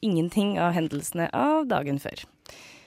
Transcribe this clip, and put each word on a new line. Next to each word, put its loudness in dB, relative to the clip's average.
ingenting 2
av 2
hendelsene -2
av 2
dagen 0
før. -10